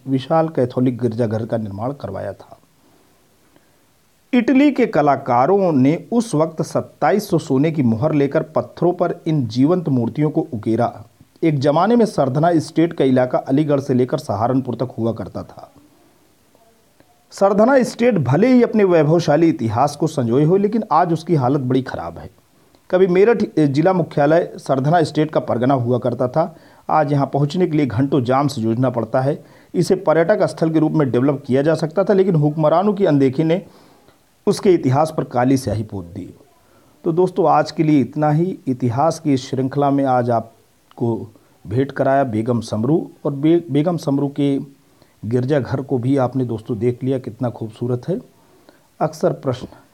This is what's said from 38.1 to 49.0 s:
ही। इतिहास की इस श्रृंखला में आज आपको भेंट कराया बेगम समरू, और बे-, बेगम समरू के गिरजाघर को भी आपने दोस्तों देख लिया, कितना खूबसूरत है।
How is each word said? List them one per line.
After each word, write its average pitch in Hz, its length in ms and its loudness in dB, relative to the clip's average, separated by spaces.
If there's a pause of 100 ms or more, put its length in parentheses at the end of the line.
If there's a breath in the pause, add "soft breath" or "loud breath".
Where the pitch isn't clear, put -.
ही। 175 280 0 (100)
इतिहास 131 520 -2
की 147 140 0
इस 135 160 -4
श्रृंखला 135 400 -2
में 139 140 0
आज 123 260 0
आपको - 1000 -6 (380 soft breath)
भेंट 135 260 -2
कराया 135 320 0
बेगम 113 360 -2
समरू, 123 500 -2 (140)
और 151 80 -2
बे-, 160 380 0
बेगम 151 260 0
समरू 143 320 -2
के 139 480 -4 (480 soft breath)
गिरजाघर 127 560 -2
को 131 180 -4
भी 127 180 0
आपने 131 280 0
दोस्तों 113 340 -6
देख 123 260 -4
लिया, 131 140 -2
कितना 127 320 -8
खूबसूरत 120 580 -6
है। 208 120 -4 (800 soft breath)